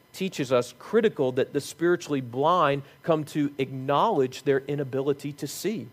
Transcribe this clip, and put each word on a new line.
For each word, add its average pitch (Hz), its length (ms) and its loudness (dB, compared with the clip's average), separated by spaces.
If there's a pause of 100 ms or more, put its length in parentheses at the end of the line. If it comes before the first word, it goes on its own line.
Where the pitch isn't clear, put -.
(120)
teaches 156 400 -4
us, 123 260 2
critical 202 540 2
that 127 200 0
the 143 80 -2
spiritually 170 600 0
blind 143 640 2 (180)
come 156 220 2
to 143 340 0
acknowledge 135 840 0
their 135 160 2
inability 139 720 -4
to 143 160 -8
see. 160 440 -6